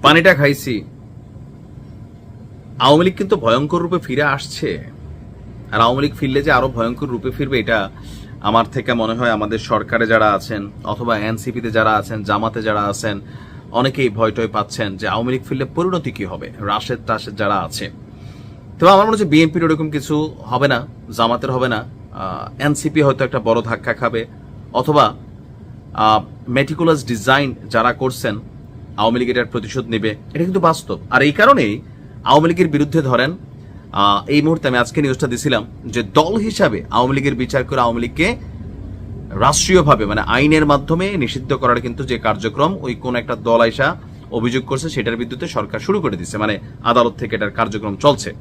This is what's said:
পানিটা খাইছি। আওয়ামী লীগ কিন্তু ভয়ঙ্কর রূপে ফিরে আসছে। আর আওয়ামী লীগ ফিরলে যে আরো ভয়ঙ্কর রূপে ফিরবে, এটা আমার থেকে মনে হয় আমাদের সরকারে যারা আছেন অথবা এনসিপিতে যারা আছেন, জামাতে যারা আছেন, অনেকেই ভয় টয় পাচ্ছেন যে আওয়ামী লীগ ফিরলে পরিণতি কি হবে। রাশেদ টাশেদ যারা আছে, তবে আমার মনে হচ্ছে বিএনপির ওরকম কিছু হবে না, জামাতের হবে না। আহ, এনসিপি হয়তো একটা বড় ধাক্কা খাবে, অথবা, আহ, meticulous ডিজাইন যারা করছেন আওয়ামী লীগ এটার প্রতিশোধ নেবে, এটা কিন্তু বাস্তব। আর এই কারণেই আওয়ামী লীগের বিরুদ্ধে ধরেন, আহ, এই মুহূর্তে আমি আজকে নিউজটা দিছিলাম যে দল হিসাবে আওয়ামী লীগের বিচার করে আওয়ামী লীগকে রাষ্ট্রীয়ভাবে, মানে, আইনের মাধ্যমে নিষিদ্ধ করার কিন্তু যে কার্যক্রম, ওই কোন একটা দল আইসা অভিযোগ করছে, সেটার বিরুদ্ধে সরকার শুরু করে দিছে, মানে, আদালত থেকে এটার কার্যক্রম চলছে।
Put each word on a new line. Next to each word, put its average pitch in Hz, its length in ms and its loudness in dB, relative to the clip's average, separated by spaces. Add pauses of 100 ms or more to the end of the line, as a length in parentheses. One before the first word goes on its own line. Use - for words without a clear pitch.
পানিটা 165 320 6
খাইছি। 139 500 2 (2000)
আওয়ামী 147 260 6
লীগ 185 100 0
কিন্তু 202 200 0
ভয়ঙ্কর 143 460 2
রূপে 175 180 -2
ফিরে 131 240 -2
আসছে। 139 600 -4 (880)
আর 107 100 2
আওয়ামী 127 200 4
লীগ 143 140 0
ফিরলে 135 260 0
যে 151 100 2
আরো 131 160 4
ভয়ঙ্কর 123 400 -2
রূপে 123 240 -4
ফিরবে, 131 280 -2
এটা 104 300 0 (520)
আমার 110 320 4
থেকে 123 200 -2
মনে 113 200 0
হয় 120 180 0
আমাদের 107 280 -2
সরকারে 113 480 0
যারা 107 260 6
আছেন 101 360 -4 (140)
অথবা 113 360 -2
এনসিপিতে 110 520 -4
যারা 110 220 4
আছেন, 104 300 -2
জামাতে 107 380 -2
যারা 107 200 0
আছেন, 101 380 -4 (520)
অনেকেই 131 380 2
ভয় 110 220 2
টয় 113 160 -2
পাচ্ছেন 104 500 -4
যে 104 100 -4
আওয়ামী 113 240 0
লীগ 127 120 -2
ফিরলে 131 220 -4
পরিণতি 175 460 -2
কি 98 140 -6
হবে। 90 240 -10 (100)
রাশেদ 107 480 -4
টাশেদ 107 280 -4
যারা 101 200 0
আছে, 87 360 -6 (880)
তবে 170 100 8
আমার 196 160 8
মনে 220 60 2
হচ্ছে 208 140 2
বিএনপির 156 380 4
ওরকম 156 260 0
কিছু 151 460 -4 (100)
হবে 127 220 0
না, 123 200 0 (240)
জামাতের 120 400 0
হবে 127 160 0
না। 113 160 -2 (300)
আহ, 90 480 -8
এনসিপি 147 400 0
হয়তো 135 220 4
একটা 127 160 -2
বড় 113 220 2
ধাক্কা 113 320 -4
খাবে, 117 320 -2 (480)
অথবা, 127 420 4 (800)
আহ, 107 300 4 (300)
meticulous 147 540 2
ডিজাইন 131 480 0 (140)
যারা 117 240 2
করছেন 127 460 -4 (580)
আওয়ামী 113 220 2
লীগ 123 100 0
এটার 120 160 0
প্রতিশোধ 113 420 -6
নেবে, 110 280 -2 (180)
এটা 156 100 -2
কিন্তু 185 160 0
বাস্তব। 160 400 0 (100)
আর 127 120 4
এই 147 100 4
কারণেই 143 500 4 (420)
আওয়ামী 151 260 6
লীগের 170 180 2
বিরুদ্ধে 147 340 2
ধরেন, 131 300 2 (600)
আহ, 101 380 2
এই 147 120 4
মুহূর্তে 156 260 2
আমি 127 100 2
আজকে 120 240 0
নিউজটা 139 260 0
দিছিলাম 120 380 0 (200)
যে 117 180 -2
দল 156 340 2
হিসাবে 196 540 0
আওয়ামী 127 240 2
লীগের 139 200 0
বিচার 127 280 -2
করে 127 180 -2
আওয়ামী 117 200 0
লীগকে 170 340 -2 (920)
রাষ্ট্রীয়ভাবে, 139 760 4
মানে, 104 160 0
আইনের 151 440 4
মাধ্যমে 160 520 2
নিষিদ্ধ 127 360 -2
করার 123 280 2
কিন্তু 123 220 -6
যে 123 160 -2
কার্যক্রম, 113 600 0
ওই 123 140 -4
কোন 123 200 -6
একটা 120 200 -2
দল 117 260 2
আইসা 135 340 2 (360)
অভিযোগ 120 340 -2
করছে, 135 240 -4
সেটার 117 260 -2
বিরুদ্ধে 123 320 -6
সরকার 110 320 -4
শুরু 190 220 0
করে 107 160 -2
দিছে, 87 200 -8
মানে, 107 220 -2 (240)
আদালত 120 340 4
থেকে 113 180 -6
এটার 101 160 -2
কার্যক্রম 104 440 -4
চলছে। 117 460 2